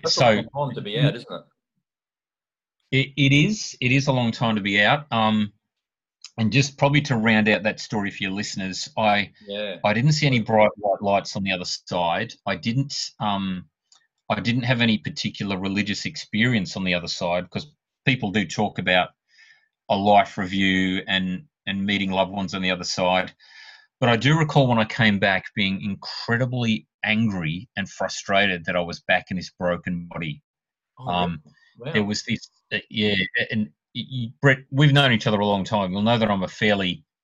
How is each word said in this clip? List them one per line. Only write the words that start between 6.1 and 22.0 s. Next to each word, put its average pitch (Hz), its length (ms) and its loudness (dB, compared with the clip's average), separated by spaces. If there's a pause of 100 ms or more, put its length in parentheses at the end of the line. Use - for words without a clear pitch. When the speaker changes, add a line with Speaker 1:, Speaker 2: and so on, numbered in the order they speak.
Speaker 2:
and 110 140 0
just 135 260 0
probably 143 240 4
to 131 140 -2
round 110 340 4
out 101 140 4
that 104 160 -2
story 101 320 -6
for - 100 -10
your 95 120 -4
listeners, 95 640 -8
I, 101 360 0 (160)
Speaker 1:
Yeah. 101 360 -8
Speaker 2:
I 104 100 2
didn't 120 180 4
see 151 160 2
any 123 140 2
bright 107 340 4
white 98 260 -2
lights 98 340 0
on 104 80 -4
the 98 100 -2
other 90 120 -4
side. 90 680 -4 (120)
I 101 100 -4
didn't, 131 400 -4 (240)
um, 98 480 -4 (600)
I 107 100 -2
didn't 117 240 0
have 120 180 0
any 110 180 2
particular 98 580 -6
religious 98 480 -4
experience 104 720 -2
on 98 60 -6
the 90 100 0
other 87 140 -4
side, 90 420 -4
'cause - 240 -10 (320)
people 123 240 0
do 98 160 0
talk 101 320 -4
about 90 320 2 (800)
a 104 80 2
life 101 400 4
review 95 680 0
and, 92 380 -2 (200)
and 98 180 -4
meeting 98 280 -2